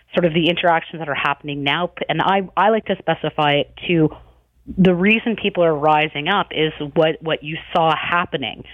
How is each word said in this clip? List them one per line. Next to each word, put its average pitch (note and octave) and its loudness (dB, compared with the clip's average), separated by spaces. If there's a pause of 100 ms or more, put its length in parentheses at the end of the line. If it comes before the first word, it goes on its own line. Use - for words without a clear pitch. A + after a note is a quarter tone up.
(160)
sort E3+ 2
of D#3+ 0
the E3 2
interactions E3 0
that D#3+ -6
are C#3 -4
happening C#3+ -4
now. D#3+ 0
P-, - -10
and D#3 -2
I, F#3+ 0
I G3 4
like A3 0
to F#3+ -2
specify D3+ 0
it - -2 (120)
to D#3+ 4 (680)
the F#3 6
reason G#3+ 0
people F#3 0
are E3 4
rising D3+ 0
up F#3+ 0
is D#3 -2 (220)
what, D#3+ 2
what D#3+ -6
you D#3 -10 (180)
saw E3 4
happening, E3 -4